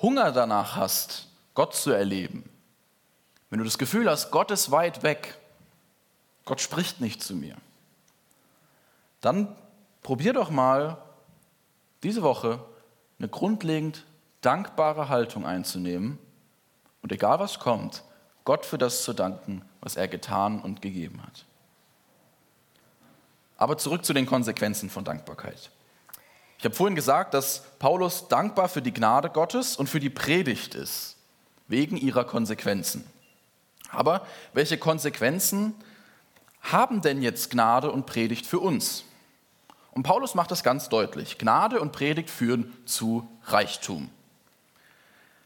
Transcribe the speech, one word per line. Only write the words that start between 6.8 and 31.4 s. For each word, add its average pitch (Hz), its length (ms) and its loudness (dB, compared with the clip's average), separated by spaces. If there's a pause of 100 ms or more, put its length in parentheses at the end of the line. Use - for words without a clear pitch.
nicht 107 200 -4
zu 101 120 -8
mir, 67 200 -8 (1700)
dann 110 340 0 (480)
probier 139 300 0
doch 220 160 0
mal 143 480 2 (1040)
diese 208 200 -2
Woche 120 420 2 (540)
eine 117 100 -6
grundlegend 160 760 -2 (340)
dankbare 151 720 0
Haltung 117 340 0
einzunehmen 90 760 -4 (840)
und - 100 -8
egal 120 280 4
was 196 180 -6
kommt, 104 440 -2 (440)
Gott 139 180 2
für - 140 -6
das 123 260 0
zu 120 80 -4
danken, 95 500 -4 (200)
was - 140 -10
er 92 120 -2
getan 98 540 -2
und 98 180 -8
gegeben 92 420 -10
hat. - 220 -20 (2250)
Aber 147 180 2
zurück 165 300 -2
zu 156 80 2
den 135 100 4
Konsequenzen 110 640 0
von 95 160 -10
Dankbarkeit. - 680 -12 (880)
Ich - 60 -2
habe 110 80 -2
vorhin 190 200 2
gesagt, 143 380 2
dass 135 300 0 (160)
Paulus 180 500 0
dankbar 180 400 2
für 139 140 -4
die 120 100 -2
Gnade 120 380 4
Gottes 247 460 0
und 139 120 -2
für 160 100 -2
die 139 120 -2
Predigt 147 640 0
ist, - 420 -8 (520)